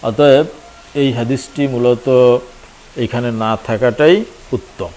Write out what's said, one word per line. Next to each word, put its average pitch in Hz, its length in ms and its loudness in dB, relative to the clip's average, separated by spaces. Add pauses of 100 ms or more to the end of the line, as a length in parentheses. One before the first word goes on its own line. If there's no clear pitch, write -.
অতএব 135 440 2 (480)
এই 139 200 0
হাদিসটি 127 540 -4
মূলত 123 420 0 (840)
এখানে 120 360 -4
না 110 260 -4
থাকাটাই 127 680 0 (260)
উত্তম। - 460 -10